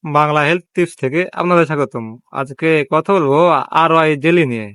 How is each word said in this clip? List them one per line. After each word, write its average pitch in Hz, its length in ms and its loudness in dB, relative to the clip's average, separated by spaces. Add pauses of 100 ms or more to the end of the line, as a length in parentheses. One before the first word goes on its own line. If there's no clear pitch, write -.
বাংলা 151 360 2
হেলথ 165 320 0
টিপস 175 240 -2
থেকে 165 240 -4 (120)
আপনাদের 175 340 0
স্বাগতম। 139 380 -4 (280)
আজকে 139 360 -6 (220)
কথা 156 220 -2
বলবো 147 260 2 (360)
আরওয়াই 160 420 2
জেলি 165 300 2
নিয়ে। 113 280 -6